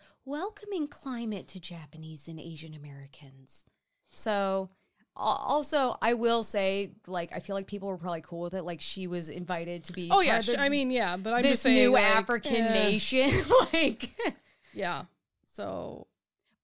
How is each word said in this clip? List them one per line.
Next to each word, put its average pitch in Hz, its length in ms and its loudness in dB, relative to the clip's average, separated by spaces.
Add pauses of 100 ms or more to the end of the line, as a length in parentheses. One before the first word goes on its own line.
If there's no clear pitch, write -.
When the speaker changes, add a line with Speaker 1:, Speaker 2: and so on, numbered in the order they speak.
(240)
Speaker 1:
welcoming 339 640 -6
climate 233 640 -8
to 185 100 -14
Japanese 160 680 -14
and 160 100 -10
Asian 156 360 -12
Americans. 139 880 -18 (440)
So, 196 600 -2 (480)
al-, - 60 -6 (220)
also, 285 560 0
I 233 120 2
will 233 300 2
say, 196 480 0 (160)
like, 175 280 -6
I 180 60 -6
feel 196 160 -6
like 196 100 -6
people 196 220 -6
were 185 80 -6
probably 165 240 -6
cool 170 180 -12
with 175 140 -6
it. 190 100 -6
Like, 170 160 -6
she - 280 -8
was 170 200 -4
invited 170 560 -8
to - 80 -14
be 175 220 -6
Speaker 2:
Oh, 392 80 8
yeah, 254 140 6
Speaker 1:
part 233 40 2
of 202 60 -2
Speaker 2:
sh-, 240 100 0
Speaker 1:
the 277 60 0
Speaker 2:
I 277 80 2
mean, 269 220 2
yeah, 196 260 0
but 214 160 -4
I'm 240 80 2
Speaker 1:
this 277 100 6
Speaker 2:
just 254 120 2
saying, 254 120 6
Speaker 1:
new 254 160 8
Speaker 2:
like, 208 140 6
Speaker 1:
African 226 500 2
Speaker 2:
eh. 226 180 2
Speaker 1:
nation, 220 600 2 (240)
<laughs> - 160 4
like 320 380 0 (640)
Speaker 2:
Yeah, 175 300 -4 (400)
so. - 640 -10 (560)